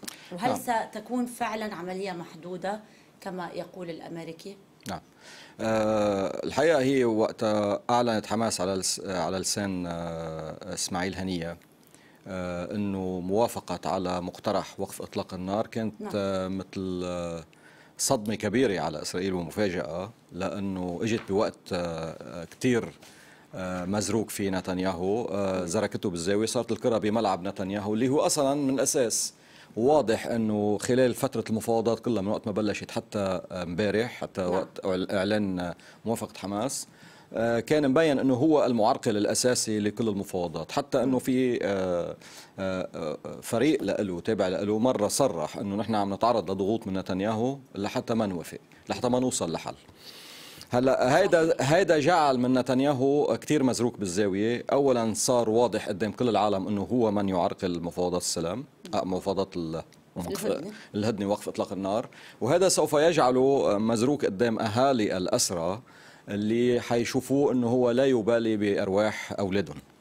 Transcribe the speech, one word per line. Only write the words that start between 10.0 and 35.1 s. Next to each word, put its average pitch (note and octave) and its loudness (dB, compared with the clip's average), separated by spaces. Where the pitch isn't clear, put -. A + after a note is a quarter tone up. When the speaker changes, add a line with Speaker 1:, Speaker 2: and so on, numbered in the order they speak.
Speaker 2:
إسماعيل F2+ -4
هنية، E2+ -4
آه، F2+ -6
إنه F#2+ -4
موافقة G#2+ -2
على F2+ 0
مقترح - -4
وقف F#2+ -8
إطلاق F#2+ -8
النار G2 -4
كانت، A2 -6
Speaker 1:
نعم. G#3 -8
Speaker 2:
آه، G2 -2
مثل، F#2 -6
آه، E2+ -6
صدمة A2 0
كبيرة G2+ 2
على D2+ -2
إسرائيل F#2 -2
ومفاجأة، F2 -2
لأنه F#2 -4
إجت A2+ 0
بوقت، G2 0
آه، E2 -6
كتير، A2+ 0
آه، F#2 -6
مزروق G2+ 0
في G2 -2
نتنياهو، F#2 -2
آه، F#2+ -2
Speaker 1:
مم. F2+ -4
Speaker 2:
زركته G2+ -2
بالزاوية، F#2+ 0
صارت A#2 -2
الكرة A2+ 0
بملعب G2+ 0
نتنياهو، G2 -4
اللي A#2+ 2
هو C#3+ 2
أصلًا C#3 2
من C#3 0
الأساس C3 0
واضح A#2 2
إنه G#2+ 0
خلال B2 2
فترة A#2 -2
المفاوضات A2+ 0
كلها A2+ 0
من F#2 -2
وقت - -2
ما G#2+ -4
بلشت G2+ -2
حتى، - -6
آه، F#2 -4
امبارح، G2+ 0
حتى - -8
Speaker 1:
نعم. F2+ 0
Speaker 2:
وقت - -4
إعل-، F#2 0